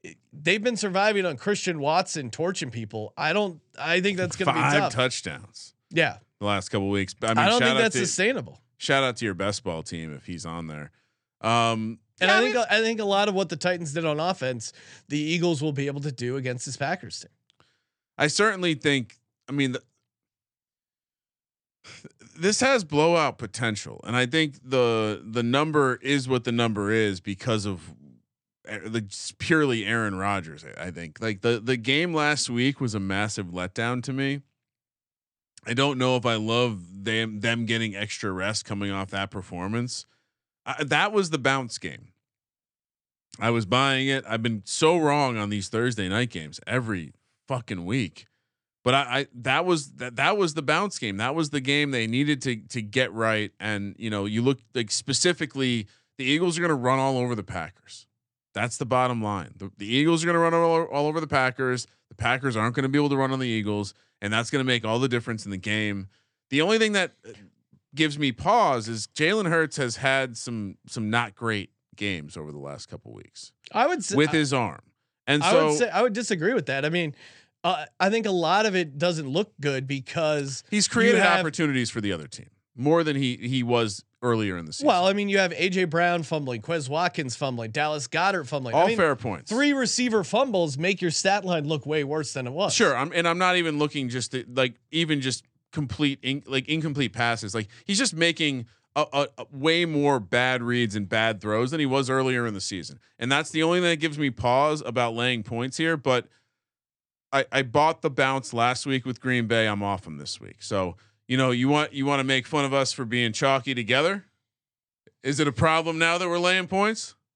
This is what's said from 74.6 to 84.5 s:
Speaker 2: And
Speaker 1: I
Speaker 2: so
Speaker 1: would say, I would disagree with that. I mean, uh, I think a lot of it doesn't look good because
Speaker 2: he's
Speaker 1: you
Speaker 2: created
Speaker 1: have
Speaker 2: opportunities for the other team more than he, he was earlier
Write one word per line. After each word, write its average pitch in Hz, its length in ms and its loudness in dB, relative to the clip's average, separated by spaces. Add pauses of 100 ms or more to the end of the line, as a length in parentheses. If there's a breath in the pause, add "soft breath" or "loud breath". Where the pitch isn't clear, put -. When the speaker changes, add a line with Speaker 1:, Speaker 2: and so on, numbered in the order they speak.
Speaker 2:
And 147 160 4
Speaker 1:
I 175 80 4
Speaker 2:
so 156 180 8
Speaker 1:
would 151 100 2
say, 233 100 2
I 185 140 2
would 247 100 2
disagree 208 400 0
with 214 140 0
that. 135 180 -2
I 156 60 0
mean, 165 240 -2 (500 loud breath)
uh, 170 220 0 (120)
I 190 120 4
think 220 160 0
a 208 40 0
lot 185 360 4
of 190 100 2
it 151 220 -2
doesn't 165 280 0
look 165 240 -2 (120)
good 135 240 -2
because 143 840 -2
Speaker 2:
he's 208 160 2
Speaker 1:
you - 60 -2
Speaker 2:
created 233 300 6
Speaker 1:
have 180 180 6
Speaker 2:
opportunities 147 480 0
for 117 140 -6
the 101 100 0
other 78 140 -6
team - 240 -18 (260)
more 151 260 4
than 151 140 0
he, 131 220 0
he 123 240 -2
was 117 420 0 (160)
earlier 110 380 2